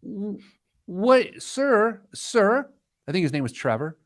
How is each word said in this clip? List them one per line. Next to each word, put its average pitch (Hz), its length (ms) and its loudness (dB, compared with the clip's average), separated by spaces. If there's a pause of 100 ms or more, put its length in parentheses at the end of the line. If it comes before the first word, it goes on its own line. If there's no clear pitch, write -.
W-, 208 380 -10 (460)
what, 214 560 2
sir, 226 600 0 (120)
sir? 240 560 0 (380)
I 143 40 -8
think 180 120 0
his 139 100 0
name 147 100 -2
was 117 80 -2
Trevor. 139 540 -4